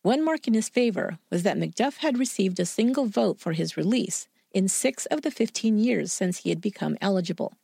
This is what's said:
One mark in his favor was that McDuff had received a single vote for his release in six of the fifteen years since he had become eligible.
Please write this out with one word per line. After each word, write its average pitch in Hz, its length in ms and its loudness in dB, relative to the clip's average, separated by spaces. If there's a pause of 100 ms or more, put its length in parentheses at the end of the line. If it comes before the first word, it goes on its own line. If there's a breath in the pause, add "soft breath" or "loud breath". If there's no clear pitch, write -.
One 269 240 4
mark 320 220 0
in 226 80 4
his 220 120 0
favor 226 520 0 (120)
was 175 120 0
that 185 140 2
McDuff 170 400 -2
had 294 200 0
received 196 420 0
a 180 60 2
single 254 400 0
vote 202 340 0
for 170 140 -4
his 165 240 -4
release 185 500 0 (240)
in 190 160 2
six - 380 -2
of - 160 -4
the 302 100 -2
fifteen 226 460 0
years 208 340 2
since 180 280 -2
he - 100 -4
had 165 100 -2
become 165 400 -4
eligible. 180 540 -2 (100)